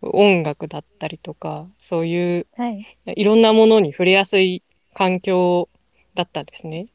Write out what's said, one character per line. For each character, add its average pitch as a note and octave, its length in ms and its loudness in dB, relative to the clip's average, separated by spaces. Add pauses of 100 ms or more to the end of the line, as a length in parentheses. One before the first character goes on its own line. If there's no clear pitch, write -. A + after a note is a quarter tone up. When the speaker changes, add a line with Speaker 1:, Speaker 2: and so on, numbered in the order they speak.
Speaker 1:
音 G3 420 2
楽 D3+ 240 -8
だ D3+ 120 -12
っ - 40 -20 (160)
た D#3+ 80 -10
り D#3+ 100 -12
と - 160 -18
か、 D#3 340 -12 (100)
そ - 240 -6
う E3 60 -4
い F3 320 -2
う、 - 160 -12
Speaker 2:
は A#3+ 140 -6
い。 G#3+ 160 -12 (200)
Speaker 1:
い - 180 -6
ろ G#3 120 4
ん A3+ 60 6
な A3 120 6
も A3 140 6
の A3 120 6
に D#3+ 120 0
触 F3+ 140 -2
れ F3+ 80 4
や G3 120 2
す G3 140 0
い F#3 240 0 (300)
環 F#3 260 -2
境 F3+ 500 0 (460)
だ F3 80 -4
っ - 80 -10
た D3+ 120 -10
ん - 20 -14
で - 100 -20
す - 120 -18
ね。 E3 280 -12